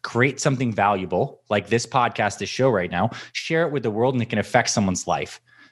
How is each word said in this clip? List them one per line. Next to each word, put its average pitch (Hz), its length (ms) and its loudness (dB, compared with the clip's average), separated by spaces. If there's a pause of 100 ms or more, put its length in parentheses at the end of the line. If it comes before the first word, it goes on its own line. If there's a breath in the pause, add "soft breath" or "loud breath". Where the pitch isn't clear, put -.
create 127 400 0
something 131 320 0
valuable, 98 800 0
like 104 180 0
this 117 160 2
podcast, 117 540 0
this 98 100 -6
show 131 220 2
right 90 200 0
now, 92 200 0 (240 loud breath)
share 160 320 0
it 143 60 -4
with 135 100 -4
the 117 80 0
world, 117 240 2
and 120 80 0
it - 80 -4
can 107 80 0
affect 110 320 2
someone's 95 360 0
life. 73 360 -4 (300 soft breath)